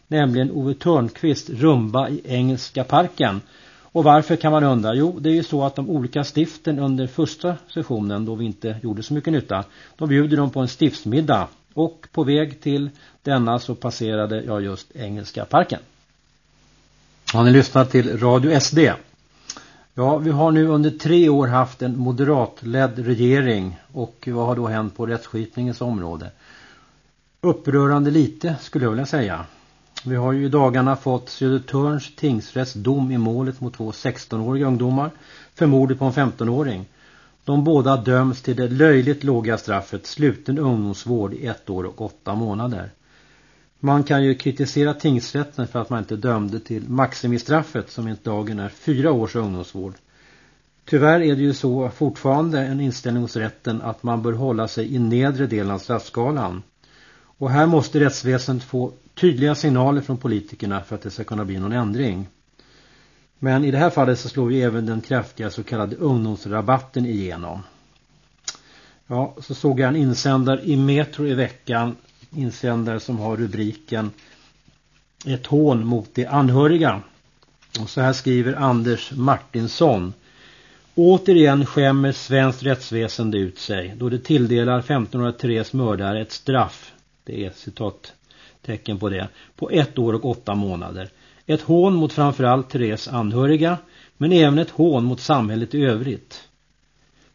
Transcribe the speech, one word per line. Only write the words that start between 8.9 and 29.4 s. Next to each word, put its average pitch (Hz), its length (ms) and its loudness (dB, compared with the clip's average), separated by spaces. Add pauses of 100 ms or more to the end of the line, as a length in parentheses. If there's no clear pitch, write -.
så - 100 -6
mycket 147 200 -2
nytta, 101 300 -2 (340)
då 156 100 -4
bjuder 147 300 4
de 143 140 2
på 135 80 -4
en 131 80 0
stiftsmiddag. 123 800 0 (260)
Och 165 380 -2
på 165 120 0
väg 143 380 0
till 143 280 -2 (340)
denna 120 360 2
så 120 160 -8
passerade 110 680 -4
jag 104 180 -4
just 98 340 -8
Engelska 104 500 -10
parken. 143 340 0 (1500)
Ja, 113 100 4
ni 123 80 8
lyssnar 131 340 6
till 123 340 2
Radio 127 320 4
S 143 200 2
D. 147 220 6 (1000)
Ja, 131 240 0
vi 156 140 -2
har 156 200 2
nu 156 160 4
under 151 220 2
tre 160 400 4
år 143 180 4
haft 127 340 0
en 123 160 -4
moderatledd 123 1080 0
regering. 120 720 2 (120)
Och - 400 -10
vad 120 140 -2
har 123 100 -2
då 120 120 -4
hänt 110 300 -4
på 117 80 -6
rättskipningens 117 760 -6
område? 90 500 -6 (1080)
Upprörande 143 720 2
lite, 160 500 0
skulle 131 240 -4
jag 113 60 2
vilja 123 140 -4
säga. 95 400 -4 (600)